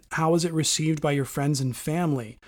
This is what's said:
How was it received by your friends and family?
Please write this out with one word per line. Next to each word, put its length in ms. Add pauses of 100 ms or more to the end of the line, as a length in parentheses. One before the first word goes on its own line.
(140)
How 180
was 120
it 80
received 480
by 120
your 140
friends 360
and 160
family? 720